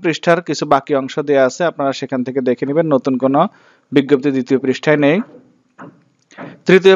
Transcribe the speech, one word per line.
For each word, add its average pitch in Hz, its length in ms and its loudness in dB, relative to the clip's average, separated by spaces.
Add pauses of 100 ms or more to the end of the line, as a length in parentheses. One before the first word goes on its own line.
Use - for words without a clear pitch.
পৃষ্ঠার 170 440 0
কিছু 151 160 -4 (100)
বাকি 139 280 0
অংশ 135 140 -10 (140)
দেয়া 139 200 4
আছে, - 120 -10 (100)
আপনারা 139 280 -4
সেখান 135 280 -6
থেকে 131 120 -4 (100)
দেখে 123 200 -2
নেবেন। 160 160 0 (100)
নতুন 131 180 0 (100)
কোনো 135 160 0 (560)
বিজ্ঞপ্তি 139 400 2
দ্বিতীয় 131 280 0
পৃষ্ঠায় 135 420 0
নেই। 151 120 2 (1500)
তৃতীয় 190 280 6